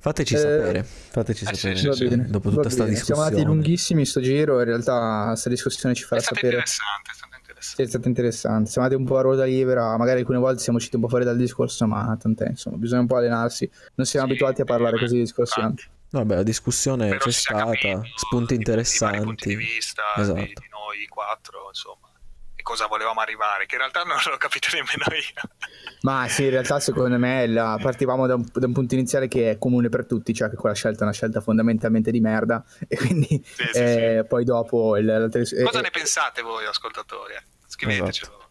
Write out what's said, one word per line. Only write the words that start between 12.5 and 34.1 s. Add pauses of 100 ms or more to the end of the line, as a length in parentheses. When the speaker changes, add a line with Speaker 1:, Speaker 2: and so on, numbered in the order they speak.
Speaker 2:
bisogna
un
po'
allenarsi. (260)
Non
siamo
Speaker 3:
Sì,
Speaker 2:
abituati
a
parlare
Speaker 3:
eh,
Speaker 2:
così
di
discorsi
Speaker 3:
infatti.
Speaker 2:
ampi. (140)
Speaker 1:
Vabbè,
la
discussione
Speaker 3:
Però
Speaker 1:
c'è
Speaker 3:
ci
si
è (140)
Speaker 1:
stata,
Speaker 3:
capito, (120)
Speaker 1:
spunti
Speaker 3:
di,
di
vari
punti
Speaker 1:
interessanti.
Speaker 3:
di
vista, (140)
Speaker 1:
Esatto.
Speaker 3:
di,
di
noi
quattro,
insomma. (480)
E
cosa
volevamo
arrivare,
che
in
realtà
non
l'ho
capito
nemmeno
io. (520)
Speaker 2:
Ma
sì,
in
realtà
secondo
me
la,
partivamo
da
un,
da
un
punto
iniziale
che
è
comune
per
tutti,
cioè
che
quella
scelta
è
una
scelta
fondamentalmente
di
merda, (220)
e
quindi, (180)
Speaker 3:
Sì,
sì,
Speaker 2:
eh,